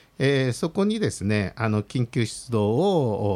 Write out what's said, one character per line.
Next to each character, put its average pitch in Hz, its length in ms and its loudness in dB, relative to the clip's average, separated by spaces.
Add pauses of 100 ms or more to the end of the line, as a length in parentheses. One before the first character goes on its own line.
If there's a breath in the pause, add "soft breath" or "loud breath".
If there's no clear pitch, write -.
(200 loud breath)
え 135 300 2
ー、 120 40 0
そ 170 160 -4
こ 196 160 0
に 214 140 0
で 143 120 0
す - 120 -10
ね、 101 320 0
あ 113 140 -2
の、 107 140 0
緊 123 220 -2
急 117 200 -2
出 - 260 -10
動 104 180 2 (640)